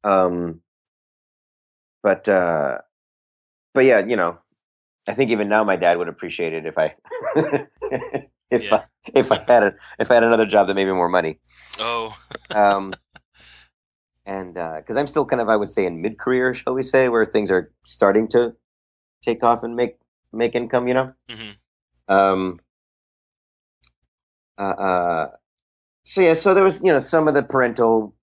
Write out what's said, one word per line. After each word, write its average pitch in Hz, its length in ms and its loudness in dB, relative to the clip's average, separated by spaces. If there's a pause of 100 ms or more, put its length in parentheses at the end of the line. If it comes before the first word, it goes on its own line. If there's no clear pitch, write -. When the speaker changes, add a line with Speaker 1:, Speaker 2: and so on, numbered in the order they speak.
Speaker 1:
um, 90 580 0 (1400)
but, 98 260 0
uh, 85 520 0 (960)
but 131 100 4
yeah, 120 200 6
you 117 100 -2
know, 85 240 -2 (680)
I 101 60 -6
think 104 160 0
even 104 200 -2
now 107 140 4
my 98 120 0
dad 87 240 2
would 87 80 -4
appreciate 82 460 -8
it 80 120 -8
if 80 140 -6
I, - 160 -2 (400)
<laughs> - 320 -4 (800)
if 123 140 -2
Speaker 2:
Yeah. 104 120 -2
Speaker 1:
I, - 80 0 (300)
if 131 180 2
I - 160 0
had 120 160 6
a, 101 100 0 (260)
if 110 100 -2
I 123 60 4
had 117 80 6
another 113 240 4
job 98 200 4
that 98 80 -2
made 98 120 0
me 95 60 0
more 90 160 0
money. 85 300 -2 (400)
Speaker 2:
Oh. 113 440 -8
<laughs> - 40 -20 (280)
Speaker 1:
Um, 98 380 2 (1300)
and, 95 320 -12
uh, 80 240 -8
'cause 110 160 -6
I'm 143 100 -2
still 143 180 -2
kind 123 160 -2
of, 107 80 -2
I 110 60 6
would 104 160 -2
say, 98 140 -2
in 82 160 -6
mid-career, 127 540 -2
shall - 180 -6
we 131 100 -4
say, 131 260 2
where 113 160 2
things 104 260 -2
are 95 200 0 (120)
starting 107 460 2
to 120 260 0 (680)
take 113 200 -4
off 117 200 2
and 117 120 -8
make, 120 220 -2 (340)
make 117 240 -2
income, 120 320 -2
you 127 60 0
know? 131 200 -2 (160)
Speaker 2:
Mm-hmm. - 840 -12
Speaker 1:
Um, 95 460 0 (2000)
uh, 101 40 -10
uh, 90 720 -2 (720)
so - 160 -2
yeah, 165 120 6
so 180 200 2
there 190 100 4
was, - 180 0
you 185 100 4
know, 143 80 4
some 156 280 0
of 147 60 2
the 139 100 2
parental 117 800 0